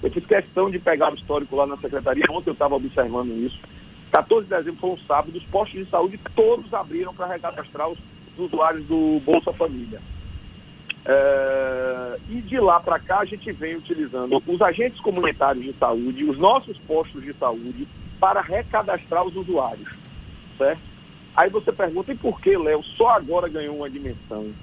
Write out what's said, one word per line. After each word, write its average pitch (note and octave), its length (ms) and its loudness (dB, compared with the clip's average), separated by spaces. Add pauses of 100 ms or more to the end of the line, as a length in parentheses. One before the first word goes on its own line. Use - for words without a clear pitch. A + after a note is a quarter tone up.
Eu B2 80 0
fiz E3+ 160 -6
questão G3 460 2
de F3+ 80 -4
pegar D#3+ 320 2
o - 40 -8
histórico C#3+ 400 -4
lá C#3 120 4
na C#3 100 -8
secretaria, C3+ 520 -2
ontem E3+ 200 -2
eu - 60 -4
tava C#3+ 200 2
observando B2 560 -2 (140)
isso. - 140 -6 (520)
Quatorze G3 360 4
de F#3 80 -2
dezembro E3 240 -4
foi F3+ 100 -2
um F#3 100 -4
sábado, D#3 380 0
os - 80 -10
postos F#3+ 380 -2
de F#3 80 -14
saúde F#3+ 280 0 (160)
todos A3+ 380 4
abriram F3+ 400 -4
pra F3+ 140 -6
recadastrar D#3 600 -6
os, E3+ 120 -6 (360)
os F3 100 -4
usuários D#3+ 420 0
do D#3 360 2
Bolsa D#3+ 300 4
Família. B2 480 -4 (1000)
É... C3 1120 2 (120)
e A#3 120 -6
de A#3 180 -2
lá F3+ 200 8
pra E3+ 200 0
cá F#3 200 0
a A#3+ 60 2
gente G#3+ 260 -10
vem D#3+ 240 -6
utilizando C3+ 680 -2
os E3+ 160 0
agentes G#3 400 2
comunitários D3 640 0
de C3+ 80 -8
saúde, B2 500 0
os C#3+ 140 0
nossos G#3 420 4
postos D#3 440 -4
de C#3+ 100 -12
saúde, B2 540 -4 (320)
para F#3+ 220 4
recadastrar F#3+ 840 -2
os F3+ 100 -8
usuários, D#3+ 540 -4 (680)
certo? D3 200 2 (560)
Aí F3+ 140 6
você G#3 220 -2
pergunta, F#3 400 -2
"E B3+ 40 -4
por A#3 240 -4
que, G3 160 4
Léo, D3+ 280 2
só - 260 2
agora F3 380 2
ganhou D3+ 300 -6
uma D3 120 -8
dimensão?" A2+ 600 -8 (120)